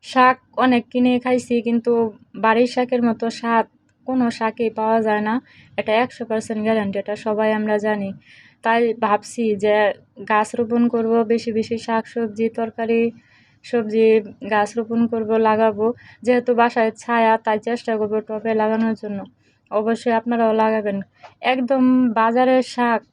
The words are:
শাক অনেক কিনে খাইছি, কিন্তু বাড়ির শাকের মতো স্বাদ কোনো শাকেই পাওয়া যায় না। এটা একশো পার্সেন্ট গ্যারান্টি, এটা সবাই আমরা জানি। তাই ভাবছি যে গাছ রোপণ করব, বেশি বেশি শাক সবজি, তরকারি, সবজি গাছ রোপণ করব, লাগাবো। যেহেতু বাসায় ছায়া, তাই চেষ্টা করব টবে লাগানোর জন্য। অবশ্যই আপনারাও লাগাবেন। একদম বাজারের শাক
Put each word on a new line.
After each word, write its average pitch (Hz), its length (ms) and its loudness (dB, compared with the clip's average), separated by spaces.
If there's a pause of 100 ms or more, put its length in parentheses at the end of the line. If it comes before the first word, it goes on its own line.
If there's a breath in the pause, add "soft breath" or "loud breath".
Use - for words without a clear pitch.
(120)
শাক 254 240 4 (280)
অনেক 247 240 2
কিনে 247 240 2 (120)
খাইছি, 254 300 0 (120)
কিন্তু 233 260 0 (520)
বাড়ির 226 300 4
শাকের 247 340 0
মতো 220 180 -2 (120)
স্বাদ 233 280 0 (400)
কোনো 254 180 0 (140)
শাকেই 226 400 -2
পাওয়া 220 280 2
যায় 208 220 0
না। 220 60 0 (420 soft breath)
এটা - 160 -2 (100)
একশো 247 280 -6
পার্সেন্ট 220 340 -4
গ্যারান্টি, 214 340 0
এটা 202 160 -6 (120)
সবাই 214 220 0 (100)
আমরা 214 200 0
জানি। 208 320 -2 (520 loud breath)
তাই 233 180 2 (240)
ভাবছি 208 400 -2 (180)
যে 208 120 4 (540)
গাছ 220 200 2 (100)
রোপণ 233 240 0 (120)
করব, 226 180 0 (200)
বেশি 233 200 -2
বেশি 220 260 -2
শাক 226 340 -2
সবজি, 226 340 -4 (120)
তরকারি, 226 420 -2 (640 soft breath)
সবজি 220 420 0 (440)
গাছ 208 260 2
রোপণ 233 240 -2 (120)
করব, 220 180 -4 (180)
লাগাবো। 214 380 2 (360 loud breath)
যেহেতু 247 280 0 (100)
বাসায় 233 300 2 (120)
ছায়া, 226 300 2 (120)
তাই 214 220 0
চেষ্টা 240 320 -4
করব 214 160 -2 (140)
টবে 220 320 -4
লাগানোর 220 420 0
জন্য। 208 160 -8 (520)
অবশ্যই 226 500 -2
আপনারাও 233 320 0 (100)
লাগাবেন। 214 340 0 (560 loud breath)
একদম 262 300 0 (360)
বাজারের 254 440 2 (120)
শাক 240 260 0 (120)